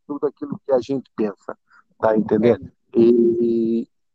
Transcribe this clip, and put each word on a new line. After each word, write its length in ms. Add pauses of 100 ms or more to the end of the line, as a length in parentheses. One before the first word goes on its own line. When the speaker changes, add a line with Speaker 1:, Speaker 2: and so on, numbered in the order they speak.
Speaker 1:
tudo 200
aquilo 380
que 80
a 80
gente 360
pensa, 400 (420)
tá 180
entendendo? 500
Speaker 2:
É. 320
Speaker 1:
E, 920 (260)